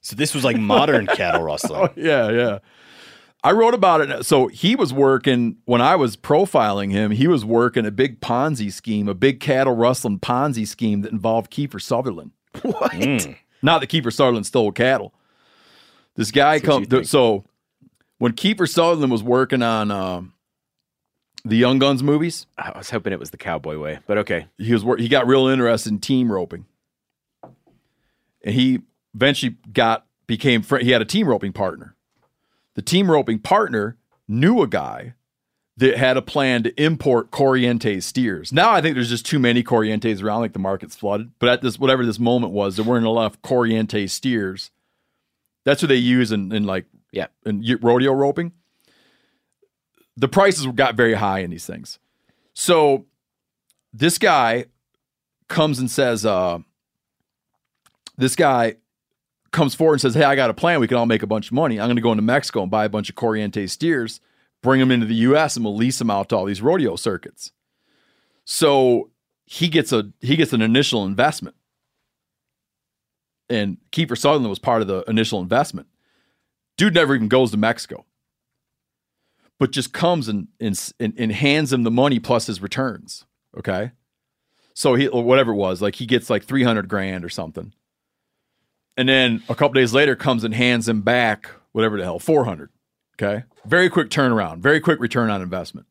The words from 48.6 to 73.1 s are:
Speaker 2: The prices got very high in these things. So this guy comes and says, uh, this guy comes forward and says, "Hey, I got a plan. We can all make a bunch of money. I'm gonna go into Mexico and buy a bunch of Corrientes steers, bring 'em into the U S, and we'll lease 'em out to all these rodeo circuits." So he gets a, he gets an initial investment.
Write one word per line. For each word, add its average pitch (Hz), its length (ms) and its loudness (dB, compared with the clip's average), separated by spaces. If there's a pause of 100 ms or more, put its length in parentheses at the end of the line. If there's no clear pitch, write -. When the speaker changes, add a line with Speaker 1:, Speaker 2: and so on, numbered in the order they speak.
Speaker 2:
The 123 120 0
prices 185 380 2
got 127 300 2
very 113 180 6
high 98 260 0
in 87 100 -6
these 85 160 -12
things. - 320 -16 (540)
So 151 540 2 (840)
this 123 260 0
guy 123 480 2 (840)
comes 156 300 0
and 127 120 -4
says, 117 360 0
uh, 92 320 0 (1600)
this 127 180 0
guy 123 380 2 (760)
comes 147 240 0
forward 160 200 4
and 135 80 -2
says, 127 120 2
"Hey, 151 100 4
I 139 120 4
got 127 140 2
a 107 40 -4
plan. 170 240 0
We 117 100 2
can 123 100 2
all 117 80 2
make 110 160 0
a 107 40 -6
bunch 107 200 -4
of - 60 -10
money. 123 280 0
I'm 113 80 -2
gonna 120 140 0
go 117 100 2
into 107 100 0
Mexico 120 400 0
and 95 80 -6
buy 107 140 0
a 107 60 -2
bunch 104 180 -6
of - 80 -16
Corrientes 107 560 -4
steers, 139 480 -4 (420)
bring 131 180 4
'em 131 100 4
into 120 160 2
the 113 80 0
U 120 220 4
S, 151 200 0
and 117 80 -4
we'll 104 100 -4
lease 120 280 -2
'em 113 80 0
out 98 180 -2
to 117 80 -2
all 95 80 0
these 98 160 -6
rodeo 135 360 0
circuits." - 540 -8 (920)
So 131 640 2 (360)
he - 220 -2
gets 156 220 0
a, 104 200 -2 (100)
he 131 160 0
gets 156 160 0
an 120 80 0
initial 113 460 2
investment. 123 500 -2 (1900)